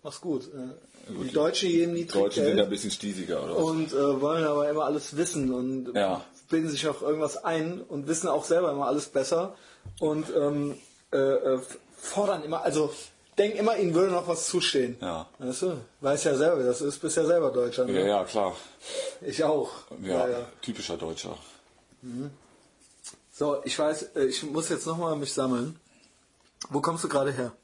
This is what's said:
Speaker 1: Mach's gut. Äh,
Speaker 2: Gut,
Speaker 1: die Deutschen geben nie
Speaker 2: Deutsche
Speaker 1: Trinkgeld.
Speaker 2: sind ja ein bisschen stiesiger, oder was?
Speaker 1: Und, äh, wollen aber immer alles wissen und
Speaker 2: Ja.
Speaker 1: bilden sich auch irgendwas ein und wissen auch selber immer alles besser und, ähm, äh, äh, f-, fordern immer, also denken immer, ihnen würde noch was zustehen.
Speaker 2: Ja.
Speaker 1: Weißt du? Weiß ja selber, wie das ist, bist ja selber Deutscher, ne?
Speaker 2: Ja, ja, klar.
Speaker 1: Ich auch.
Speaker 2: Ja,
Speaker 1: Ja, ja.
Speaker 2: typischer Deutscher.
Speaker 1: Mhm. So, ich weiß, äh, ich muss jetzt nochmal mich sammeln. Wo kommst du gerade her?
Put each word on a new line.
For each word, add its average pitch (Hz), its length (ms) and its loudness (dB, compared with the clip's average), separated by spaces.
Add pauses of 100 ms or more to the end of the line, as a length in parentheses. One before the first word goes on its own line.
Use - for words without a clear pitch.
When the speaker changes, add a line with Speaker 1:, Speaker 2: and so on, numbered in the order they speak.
Speaker 1:
Mach's - 180 -12
gut. 139 240 -4 (100)
Äh, - 580 -16
Speaker 2:
Gut, - 160 -6
Speaker 1:
die 123 40 -8
Deutschen 170 380 2
geben 170 240 4
nie 170 100 -2
Speaker 2:
Deutsche 165 140 0
Speaker 1:
Trinkgeld. 101 300 4
Speaker 2:
sind 101 100 4
ja 104 60 6
ein 98 60 -2
bisschen 101 200 -4
stiesiger, 90 540 -4
oder 82 120 -4
was? 165 80 4
Speaker 1:
Und, 160 280 0
äh, 139 280 2
wollen 156 240 2
aber 147 240 2
immer 151 160 0
alles 143 320 -2
wissen 151 360 0
und 127 420 -4
Speaker 2:
Ja. 95 280 2 (280)
Speaker 1:
bilden 160 180 2
sich 147 200 -2
auch 143 140 -4
irgendwas 151 400 0
ein 165 380 -2
und 143 260 -8
wissen 165 220 -2
auch 147 160 0
selber 170 260 4
immer 143 160 -2
alles 143 220 0
besser 170 460 0 (440)
und, 156 280 0 (100)
ähm, 143 400 0 (360)
äh, 139 60 0
äh, 135 380 4
f-, - 220 -10 (180)
fordern 196 480 -2
immer, 156 180 -4
also 151 320 0 (420)
denken 208 220 4
immer, 214 200 4
ihnen 175 160 2
würde 185 180 6
noch 175 160 0
was 165 200 -2
zustehen. 123 520 0
Speaker 2:
Ja. 82 260 -6 (120)
Speaker 1:
Weißt 127 240 -4
du? 180 140 0 (240)
Weiß 143 240 0
ja 143 120 4
selber, 156 240 4
wie 123 60 2
das 123 160 2
ist, 143 180 -2
bist - 160 -2
ja 160 80 4
selber 160 260 4
Deutscher, 123 340 2
ne? 101 160 0
Speaker 2:
Ja, 98 60 4
ja, 101 180 2
klar. 98 300 0 (680)
Speaker 1:
Ich 135 200 -2
auch. 147 280 2 (320)
Speaker 2:
Ja, 92 60 -8 (120)
Speaker 1:
Ja, 85 80 2
ja. 120 180 -4 (160)
Speaker 2:
typischer 104 340 -6
Deutscher. 82 400 -8 (680)
Speaker 1:
Mhm. 127 280 -8 (1000)
So, 147 320 0
ich 135 140 -2
weiß, 156 380 0
äh, 139 100 4
ich 131 180 -2
muss 151 240 -2
jetzt 156 180 -2
nochmal 165 300 -2
mich 143 160 -4
sammeln. 131 440 0 (920)
Wo 143 120 -2
kommst 165 240 -2
du 160 40 -4
gerade 139 240 2
her? 123 200 -4 (120)